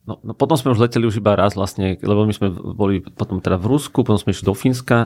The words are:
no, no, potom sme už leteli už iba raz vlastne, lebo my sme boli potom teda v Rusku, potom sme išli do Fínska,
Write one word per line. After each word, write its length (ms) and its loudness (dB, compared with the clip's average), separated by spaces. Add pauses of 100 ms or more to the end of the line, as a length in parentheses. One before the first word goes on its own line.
no, 160 -12
no, 140 -12
potom 220 0
sme 180 0
už 80 2
leteli 260 2
už 100 -2
iba 160 2
raz 220 2
vlastne, 420 -2
lebo 280 2
my 80 2
sme 180 -2
boli 500 -2
potom 380 -6
teda 160 0
v 160 -2
Rusku, 320 0
potom 160 2
sme 120 -2
išli 120 -4
do 100 0
Fínska, 540 0